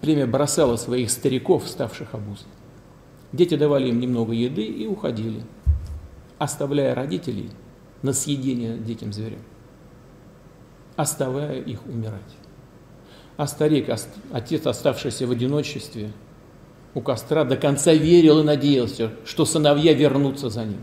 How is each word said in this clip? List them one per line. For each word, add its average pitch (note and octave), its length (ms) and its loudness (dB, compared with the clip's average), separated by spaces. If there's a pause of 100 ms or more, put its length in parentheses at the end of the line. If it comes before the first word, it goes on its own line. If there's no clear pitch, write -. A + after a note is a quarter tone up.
племя D3 240 2
бросало C3 500 2
своих A#2+ 340 -2
стариков, C3 560 0
ставших - 480 -8
обузой. G#2 340 -12 (840)
Дети E3+ 220 2
давали C#3+ 340 2
им A#2+ 120 0
немного A#2+ 320 -2
еды B2+ 320 -2
и A3 220 -8
уходили, A2+ 560 -6 (960)
оставляя C#3 580 -2
родителей C3 540 -6 (540)
на C3+ 100 -2
съедение B2+ 640 -4
детям-зверям, A2 640 -8 (1600)
оставляя C#3+ 600 -2
их - 280 -10
умирать. A2 500 -8 (1000)
А D3 100 -2
старик, D3+ 420 2
ост-, A#2 200 -4 (240)
отец, D3 340 -4
оставшийся C3 600 -2
в A#2+ 40 -2
одиночестве B2 800 -4 (800)
у C#3+ 100 -4
костра, C#3+ 420 0
до C3 120 0
конца C#3 360 2
верил D#3 480 8
и - 20 4
надеялся, C3 680 2 (120)
что - 200 0
сыновья D3+ 500 4
вернутся C3+ 560 2
за A2+ 140 -6
ним. G2+ 180 -8